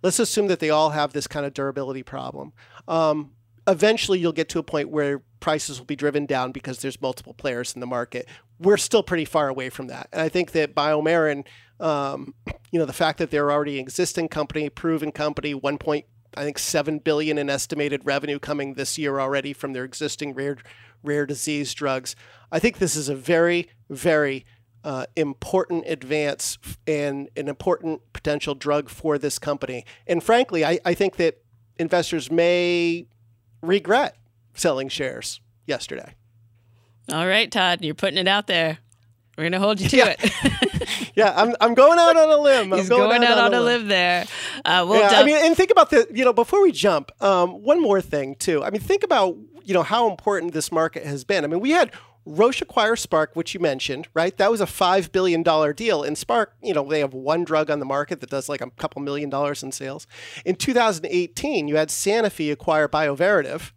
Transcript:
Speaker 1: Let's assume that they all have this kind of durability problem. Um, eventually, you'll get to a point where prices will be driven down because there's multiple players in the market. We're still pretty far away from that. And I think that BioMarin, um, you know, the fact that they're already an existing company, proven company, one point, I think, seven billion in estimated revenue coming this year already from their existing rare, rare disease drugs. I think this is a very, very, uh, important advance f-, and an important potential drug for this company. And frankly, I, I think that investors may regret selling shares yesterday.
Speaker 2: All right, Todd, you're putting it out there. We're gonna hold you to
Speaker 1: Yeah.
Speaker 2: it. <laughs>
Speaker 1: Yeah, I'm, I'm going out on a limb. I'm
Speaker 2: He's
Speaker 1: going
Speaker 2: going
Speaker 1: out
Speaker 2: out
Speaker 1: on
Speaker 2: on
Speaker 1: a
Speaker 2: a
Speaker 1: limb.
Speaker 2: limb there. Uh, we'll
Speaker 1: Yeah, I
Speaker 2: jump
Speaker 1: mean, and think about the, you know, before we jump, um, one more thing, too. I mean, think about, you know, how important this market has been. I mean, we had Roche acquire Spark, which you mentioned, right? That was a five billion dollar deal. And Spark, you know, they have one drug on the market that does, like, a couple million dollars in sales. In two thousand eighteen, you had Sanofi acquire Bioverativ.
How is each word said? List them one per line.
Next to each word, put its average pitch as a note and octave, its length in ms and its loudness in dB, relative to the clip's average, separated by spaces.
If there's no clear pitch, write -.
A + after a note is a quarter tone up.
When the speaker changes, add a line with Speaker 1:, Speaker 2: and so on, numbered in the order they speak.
Speaker 1:
Let's F3+ 160 0
assume G#3+ 300 0
that F3+ 120 0
they D#3 80 -2
all D3+ 220 4
have D3 240 -2
this D3 120 -6
kind C#3+ 200 -6
of C#3 80 -10
durability C3+ 480 -6
problem. C3+ 500 -14
Um, D3+ 460 0
eventually, G3 520 2
you'll E3+ 140 0
get D#3 180 -4
to - 80 -4
a D#3+ 40 -4
point C#3+ 280 -6
where C#3+ 320 -2
prices D#3 380 -4
will B2 80 -20
be D3 100 -6
driven C#3+ 300 -2
down C3 260 -4
because B2+ 280 -12
there's C#3 200 -10
multiple B2+ 320 -8
players B2 400 -6
in B2 80 -14
the B2 60 -10
market. B2 420 -8
We're G3 180 4
still - 260 0
pretty E3 220 -4
far D3 240 -2
away C3 220 -8
from C3 160 -12
that. B2+ 260 -14
And - 80 -6
I D#3+ 80 -2
think F3 240 -2
that D3+ 220 -2
BioMarin, D3+ 720 0
um, C#3 540 -6
you F3 80 -2
know, D#3+ 60 0
the C3 80 0
fact D#3+ 260 -2
that E3 120 -4
they're D3 200 0
already D3 280 -2
an B2+ 40 -8
existing D#3+ 460 -4
company, D3+ 400 -6
proven D#3 440 -4
company, D3 420 -6
one C#3 240 -4
point, D3 260 -4
I C#3+ 80 -8
think, D3 140 -6
seven D#3 400 -2
billion D3+ 400 0
in C#3+ 100 -4
estimated C#3+ 560 -4
revenue C#3+ 340 -4
coming C#3 360 -8
this C3+ 240 -8
year C#3 200 -2
already C3+ 360 -4
from C#3+ 180 -10
their B2+ 120 -8
existing C#3+ 500 -8
rare, C#3 240 -6
rare D3 220 -2
disease C#3+ 480 -6
drugs. C3 420 -6
I D#3 60 0
think A#3 200 0
this E3+ 180 -2
is C#3+ 120 -6
a C#3+ 60 -4
very, E3+ 540 0
very, C#3+ 560 0
uh, C3+ 200 -6
important D#3+ 720 -2
advance C#3+ 760 -6
f-, - 220 -14
and C#3+ 500 -4
an C#3+ 120 -6
important D#3+ 520 -4
potential D3 420 -4
drug D3 340 -2
for D3+ 300 -4
this C#3 180 -4
company. C3 480 -8
And E3+ 160 0
frankly, A3 420 2
I, E3 200 0
I F3 100 0
think G3 220 -2
that E3 260 0
investors E3 540 -2
may E3+ 800 0
regret G3 540 0
selling C3+ 340 -2
shares B2+ 520 -8
yesterday. - 480 -10
Speaker 2:
All E3 140 -2
right, G#3 240 2
Todd, F3+ 320 0
you're D#3 140 -6
putting F#3 220 -2
it F#3 100 0
out G3+ 180 2
there. E3 320 -2
We're D#3 80 -6
gonna F3 140 -2
hold G3+ 220 0
you - 80 0
to C4+ 80 2
Speaker 1:
Yeah. A3+ 220 6
Speaker 2:
it. - 140 0
<laughs> - 40 0
Speaker 1:
Yeah, G3+ 180 4
I'm, A3 280 4
I'm A#3 100 4
going C#4+ 260 8
out E4+ 160 8
on D#4 160 8
a D4+ 60 6
limb. C4 380 4
I'm F#3 40 2
Speaker 2:
He's F#3 120 0
Speaker 1:
going G#3 180 6
Speaker 2:
going A#3+ 160 4
Speaker 1:
out A#3+ 80 6
Speaker 2:
out A#3+ 60 4
Speaker 1:
on A#3 80 6
Speaker 2:
on A#3 80 4
Speaker 1:
a B3 40 2
Speaker 2:
a A#3+ 60 2
Speaker 1:
limb. A#3+ 160 2
Speaker 2:
limb G#3+ 80 -6
there. F3+ 380 2
Uh, F3+ 200 4
we'll G#3+ 140 6
Speaker 1:
Yeah, G#3 60 8
I G3 40 6
Speaker 2:
jump G#3 160 8
Speaker 1:
mean, D4+ 100 4
and D#4+ 200 6
think F#4 140 4
about F4 180 8
the, B3 240 6
you B3+ 140 2
know, A#3+ 80 4
before A#3 280 4
we F4 100 6
jump, D#3+ 380 0
um, F#3 400 2
one D4 180 4
more G3 220 4
thing, C#3 320 -4
too. D#3 280 0
I - 60 -4
mean, G3+ 140 -4
think G4 200 0
about, A3+ 320 2
you F#3+ 80 -6
know, F3+ 100 4
how A3+ 280 2
important F3 420 -2
this D#3 180 -4
market D#3+ 360 -2
has C#3 180 -8
been. F#3+ 180 0
I C#3+ 40 -2
mean, E3 140 -2
we C4 100 -2
had D#4+ 200 4
Roche G3+ 340 2
acquire A3 360 0
Spark, D#3 360 0
which - 220 -6
you F#3 60 -6
mentioned, C#3 520 -2
right? E3+ 240 -2
That G3+ 140 4
was A3+ 100 0
a F#3+ 60 2
five F#3 440 2
billion F3+ 320 2
dollar D#3 300 4
deal. F#3 300 0
And C#3+ 160 -4
Spark, - 440 -2
you G#3 120 -2
know, C#3+ 120 0
they D3+ 140 0
have C3+ 140 -2
one D3 300 -2
drug D#3 260 0
on D3 80 0
the C3+ 80 -6
market C#3+ 340 -4
that B2+ 80 -14
does, C3+ 220 -6
like, C#3 100 -6
a B2+ 120 -10
couple - 280 -8
million C#3+ 300 -6
dollars C#3+ 320 -4
in C3+ 100 -10
sales. C#3 340 -12
In F#3 100 0
two - 200 -2
thousand G#3+ 320 2
eighteen, F3+ 600 -2
you D3 100 0
had D#3 120 2
Sanofi G3 640 -2
acquire D#3 360 0
Bioverativ. D3+ 880 0